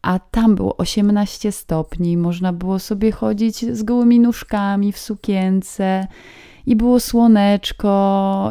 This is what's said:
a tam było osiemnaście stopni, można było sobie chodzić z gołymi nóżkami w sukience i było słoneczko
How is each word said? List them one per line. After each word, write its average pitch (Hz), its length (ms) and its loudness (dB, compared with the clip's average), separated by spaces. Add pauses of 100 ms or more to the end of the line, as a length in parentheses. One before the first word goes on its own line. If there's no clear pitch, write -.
a 180 160 -2
tam 226 360 2
było 190 220 -2
osiemnaście 208 760 0
stopni, 170 640 -4
można 175 360 -2
było 185 260 -4
sobie 214 340 -2
chodzić 220 640 -4
z 220 60 -6
gołymi 240 380 4
nóżkami 202 720 0
w - 60 -12
sukience 190 1080 -4 (600)
i 233 100 2
było 240 240 4
słoneczko 202 1500 2